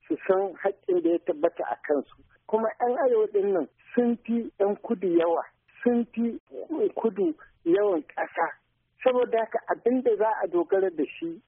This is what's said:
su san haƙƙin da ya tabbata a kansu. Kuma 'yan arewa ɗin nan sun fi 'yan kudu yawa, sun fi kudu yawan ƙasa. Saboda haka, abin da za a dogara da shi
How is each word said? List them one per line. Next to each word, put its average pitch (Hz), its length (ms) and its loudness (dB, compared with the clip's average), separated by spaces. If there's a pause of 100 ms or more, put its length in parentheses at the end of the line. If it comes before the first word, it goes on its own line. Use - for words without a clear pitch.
su - 80 -2 (120)
san 190 260 0
haƙƙin 185 480 -2
da 165 80 2
ya 170 160 2
tabbata 165 400 -2
a - 160 -6
kansu. - 400 -4 (240)
Kuma 220 320 -2
'yan 247 160 0
arewa 247 320 2
ɗin 202 280 0
nan 156 140 0 (280)
sun 240 220 2
fi 233 420 -4
'yan 202 160 2
kudu - 320 -4
yawa, 165 340 4 (360)
sun 240 280 0
fi 226 320 -4 (560)
kudu 226 400 -2 (320)
yawan 185 380 2
ƙasa. - 420 -6 (560)
Saboda 247 380 2
haka, 220 260 -2
abin 240 380 0
da 233 120 4
za 208 140 2 (140)
a 196 40 -2
dogara 175 420 2
da 156 160 -2
shi 170 420 -10